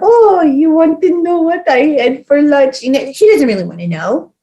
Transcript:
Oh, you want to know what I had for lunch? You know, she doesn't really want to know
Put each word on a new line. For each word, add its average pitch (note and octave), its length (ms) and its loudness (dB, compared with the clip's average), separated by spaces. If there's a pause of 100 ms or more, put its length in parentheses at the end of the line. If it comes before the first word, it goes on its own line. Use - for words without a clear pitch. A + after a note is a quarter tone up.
Oh, G#4 400 4
you D4+ 280 0
want D#4+ 320 0
to E4+ 200 0
know F4 200 -2
what E4+ 260 -2
I C#4+ 300 0
had B3+ 280 -2
for C#4+ 160 2
lunch? C#4 400 0
You B3+ 100 -4
know, C#4 200 -4
she G#4+ 180 2
doesn't D4+ 160 4
really G3 180 -2
want E3+ 160 -12
to F3 80 -10
know F3+ 440 -6 (100)